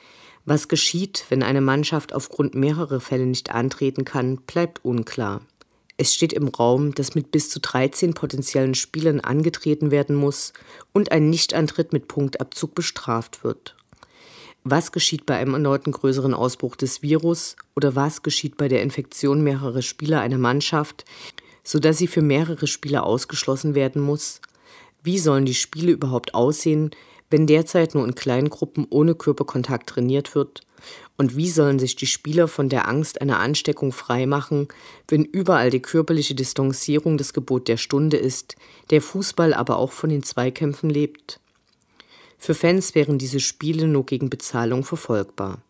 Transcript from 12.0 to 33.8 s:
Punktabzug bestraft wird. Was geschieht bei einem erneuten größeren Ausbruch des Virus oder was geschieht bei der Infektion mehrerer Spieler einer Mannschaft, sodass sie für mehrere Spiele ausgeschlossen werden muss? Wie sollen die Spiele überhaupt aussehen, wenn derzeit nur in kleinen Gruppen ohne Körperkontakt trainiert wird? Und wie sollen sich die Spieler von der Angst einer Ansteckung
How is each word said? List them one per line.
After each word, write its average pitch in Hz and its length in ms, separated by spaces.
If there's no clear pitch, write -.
Punktabzug - 680
bestraft - 680
wird. - 300
Was 143 260
geschieht - 340
bei 135 120
einem 131 160
erneuten 139 400
größeren 135 400
Ausbruch 127 420
des - 260
Virus 160 540
oder 143 220
was 143 260
geschieht - 360
bei 143 100
der 127 140
Infektion 139 600
mehrerer 135 400
Spieler 151 380
einer 120 180
Mannschaft, 143 680
sodass 156 360
sie 180 80
für 175 140
mehrere 151 460
Spiele 143 360
ausgeschlossen 135 720
werden 139 260
muss? 147 400
Wie 185 140
sollen 139 260
die 127 80
Spiele 165 380
überhaupt 131 420
aussehen, 151 580
wenn 156 160
derzeit 160 480
nur 135 120
in 127 100
kleinen 135 340
Gruppen - 400
ohne 156 260
Körperkontakt - 760
trainiert 131 440
wird? - 280
Und 127 180
wie 165 140
sollen 147 280
sich 127 200
die - 100
Spieler 160 400
von 143 220
der 127 180
Angst 147 320
einer 135 200
Ansteckung 139 520